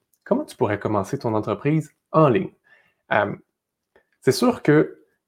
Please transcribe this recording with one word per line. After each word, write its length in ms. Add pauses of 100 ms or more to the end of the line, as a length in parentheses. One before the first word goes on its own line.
(260)
comment 180
tu 140
pourrais 200
commencer 400
ton 160
entreprise 600 (180)
en 160
ligne. 240 (640)
Euh, 200 (840)
c'est 140
sûr 300
que 380 (260)